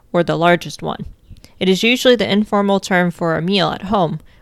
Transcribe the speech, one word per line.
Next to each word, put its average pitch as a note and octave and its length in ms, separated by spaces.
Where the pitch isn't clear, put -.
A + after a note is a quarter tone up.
or F3 100
the D#3 140
largest E3 440
one. - 260
It F#3 80
is F#3 160
usually B3 320
the A3+ 160
informal G3+ 480
term F3+ 320
for E3 240
a D#3+ 60
meal F3+ 260
at D3+ 140
home, F#3 400